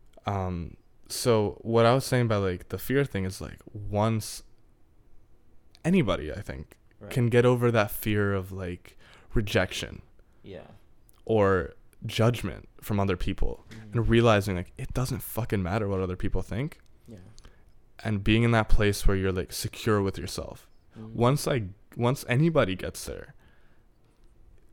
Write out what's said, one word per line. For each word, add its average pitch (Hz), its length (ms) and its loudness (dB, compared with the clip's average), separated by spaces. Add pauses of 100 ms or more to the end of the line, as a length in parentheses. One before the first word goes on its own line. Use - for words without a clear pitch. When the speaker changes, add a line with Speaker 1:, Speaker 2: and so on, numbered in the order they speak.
(260)
Speaker 1:
Um, 92 500 -6 (320)
so 110 540 0
what 113 240 2
I 120 120 6
was 131 60 -4
saying 123 240 0
by, 110 80 0
like, 95 320 -4
the 95 100 -6
fear 135 340 0
thing 95 120 -4
is, 95 160 -8
like, - 180 -12 (140)
once 104 680 -2 (1400)
anybody, 95 480 2
I - 80 -10
think, - 360 -12 (240)
Speaker 2:
Right. 104 100 -16
Speaker 1:
can 120 180 2
get 120 160 6
over 123 260 4
that 107 200 2
fear 104 440 -2
of, 95 180 -4
like, 92 440 -10 (380)
rejection - 680 -2 (400)
Speaker 2:
Yeah. 92 240 -18 (580)
Speaker 1:
or 98 500 2 (320)
judgment 110 640 -2 (120)
from 104 200 -4
other 98 160 0
people - 540 0
Speaker 2:
Mm-hmm. 110 280 -8
Speaker 1:
and 110 100 2
realizing, 107 480 4
like, 87 220 -8
it - 160 -8
doesn't 123 280 -4
fucking 107 400 -4
matter 98 260 -2
what 95 120 -2
other 90 160 -4
people 98 260 -2
think. 127 380 -8 (260)
Speaker 2:
Yeah. 110 120 -18 (840)
Speaker 1:
And 104 200 -4
being 110 180 4
in 117 100 4
that 110 160 2
place 104 380 6
where 101 100 6
you're, 95 160 0
like, 92 200 -4
secure - 500 -2
with 95 160 -2
yourself. - 500 -10 (300)
Speaker 2:
Mm-hmm. 110 200 -14
Speaker 1:
Once 127 300 2
I, 131 160 0 (320)
once 120 320 0
anybody 127 480 2
gets - 280 -10
there, - 300 -12 (1400)